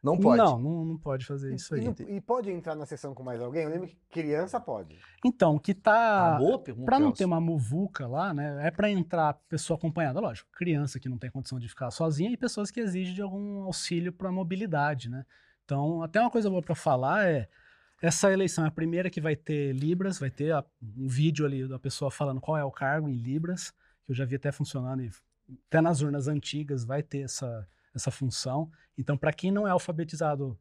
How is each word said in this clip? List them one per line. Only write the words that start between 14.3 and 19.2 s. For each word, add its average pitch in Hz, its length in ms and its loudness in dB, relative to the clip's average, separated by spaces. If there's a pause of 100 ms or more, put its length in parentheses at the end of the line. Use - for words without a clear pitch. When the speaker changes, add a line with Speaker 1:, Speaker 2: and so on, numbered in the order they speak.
Speaker 2:
mobilidade, 165 760 -2
né? 131 160 -8 (380)
Então, 151 400 -2
até 165 180 2
uma 240 80 4
coisa 208 220 2
boa 180 100 0
pra 160 140 -2
falar 151 520 2
é, 143 220 2 (500)
essa 170 320 4
eleição 190 320 2
é 156 40 4
a 156 40 2
primeira 170 380 0
que 180 100 -6
vai 151 160 0